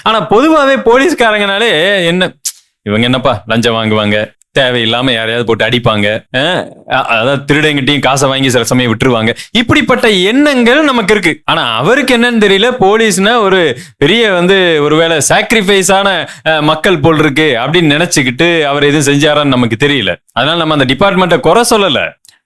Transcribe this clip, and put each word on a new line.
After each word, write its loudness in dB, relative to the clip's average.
ஆனா -2
பொதுவாவே 2
போலீஸ்காரங்கனாலே 0
என்ன, -2
"இவங்க -2
என்னப்பா -2
லஞ்சம் 0
வாங்குவாங்க, -2
தேவையில்லாம 0
யாரையாவது -4
போட்டு 0
அடிப்பாங்க, -2
அஹ், -2
அ-, -6
அதாவது 0
திருடங்கிட்டையும் 0
காசை 0
வாங்கி 0
சில 0
சமயம் 0
விட்டுருவாங்க." 0
இப்படிப்பட்ட 0
எண்ணங்கள் 2
நமக்கு 0
இருக்கு. -2
ஆனா -2
அவருக்கு 0
என்னன்னு 0
தெரியல, 2
போலீஸ்னா 2
ஒரு 0
பெரிய 2
வந்து 2
ஒருவேளை 0
சாக்ரிஃபைஸான, 0
அஹ், 0
மக்கள் 0
போல் 0
இருக்கு 0
அப்படின்னு 0
நினைச்சுக்கிட்டு 0
அவர் -2
எதுவும் 2
செஞ்சாரான்னு 2
நமக்கு 0
தெரியல. -2
அதனால -2
நம்ம -2
அந்த 0
டிபார்ட்மெண்ட்டை 0
குறை 2
சொல்லல. 0